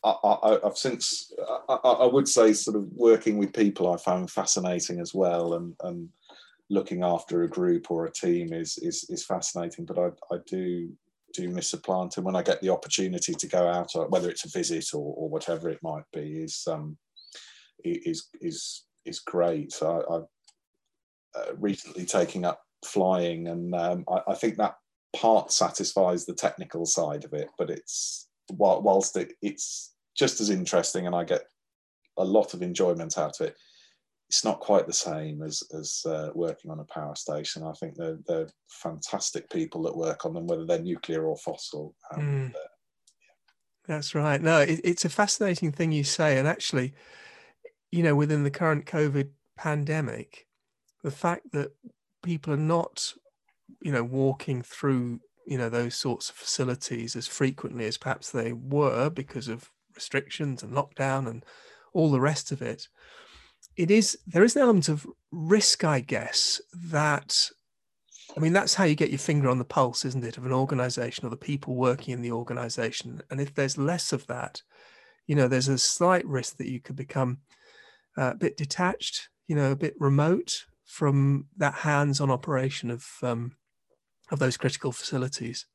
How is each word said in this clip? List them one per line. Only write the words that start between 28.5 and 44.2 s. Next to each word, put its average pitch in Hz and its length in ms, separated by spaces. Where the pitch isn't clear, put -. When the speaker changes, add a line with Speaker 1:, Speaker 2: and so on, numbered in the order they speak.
Speaker 1:
whi-, 190 280
whilst 196 380
it, 175 160
it's - 480
just 123 260
as 104 100
interesting 90 560
and 87 80
I 85 100
get 85 200
a 92 60
lot 101 300
of 90 80
enjoyment 87 560
out 78 220
of - 60
it, - 100
it's - 160
not - 160
quite 98 260
the - 60
same 78 500
as, 76 200
as, - 320
uh, 80 280
working 80 360
on 78 100
a 76 40
power 76 300
station. 76 480
I 80 100
think 78 240
they're, 80 300
they're 82 220
fantastic - 840
people 92 320
that 165 140
work 160 280
on 170 80
them, - 140
whether 82 180
they're 85 160
nuclear 80 440
or 78 120
fossil. 76 580
And, 151 120
Speaker 2:
Mm. 135 320
Speaker 1:
uh, - 40
yeah. - 80
Speaker 2:
That's 151 260
right. 147 260